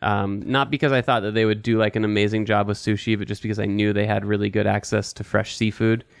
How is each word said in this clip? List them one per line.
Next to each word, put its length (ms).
um, 440
not 260
because 220
I 80
thought 220
that 100
they 100
would 180
do, 160
like, 200
an 80
amazing 400
job 240
with 80
sushi, 420
but 80
just 140
because 180
I 60
knew 260
they 140
had 180
really 260
good 180
access 460
to 120
fresh 320
seafood. 480